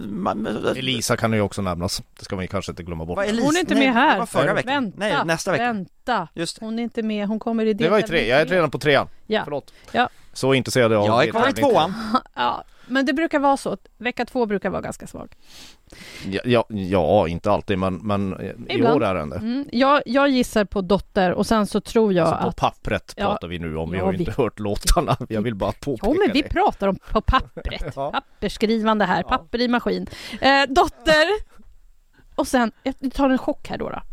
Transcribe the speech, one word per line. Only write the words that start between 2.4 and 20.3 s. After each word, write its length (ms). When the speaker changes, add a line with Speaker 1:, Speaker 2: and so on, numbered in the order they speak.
Speaker 2:
ju 40
kanske 240
inte 100
glömma 220
bort. 120
Speaker 1:
Vad 80
är 40
Elisa? 180
Speaker 3:
Hon 100
är 40
inte 140
Speaker 1:
Nej, 120
Speaker 3:
med 80
här. 180
Speaker 1:
det 60
var 80
förra 280
veckan. 180
Speaker 3:
Vänta, 260
Speaker 1:
Nej, 260
nästa 280
vecka. 120
Speaker 3:
vänta. 720
Speaker 1:
Just 260
det. 60
Speaker 3:
Hon 120
är 40
inte 200
med, 260
hon 100
kommer 280
i 80
Speaker 2:
Det 140
var 100
i 20
Speaker 3:
deltävling 240
Speaker 2:
tre, 60
jag 100
är 60
Speaker 3:
tre. 100
Speaker 2:
redan 140
på 80
trean. 300
Speaker 3:
Ja. 180
Speaker 2:
Förlåt. 280
Speaker 3:
Ja. 160
Speaker 2:
Så 220
intresserad 380
av 140
Speaker 1:
Jag 200
är 40
kvar 100
i 40
Speaker 2:
deltävling 200
tre. 80
Speaker 1:
tvåan. 220
Speaker 3:
<laughs> 200
Ja, 300
men 180
det 60
brukar 260
vara 180
så. 200
Vecka 260
två 220
brukar 240
vara 120
ganska 240
svag. 280
Speaker 2:
Ja, 140
ja, 240
ja, 600
inte 220
alltid, 280
men, 160
men 460
i 60
Speaker 3:
Ibland. 220
Speaker 2:
år 80
är 100
det 60
ändå. 160
Speaker 3:
Mm, 360
jag, 340
jag 220
gissar 360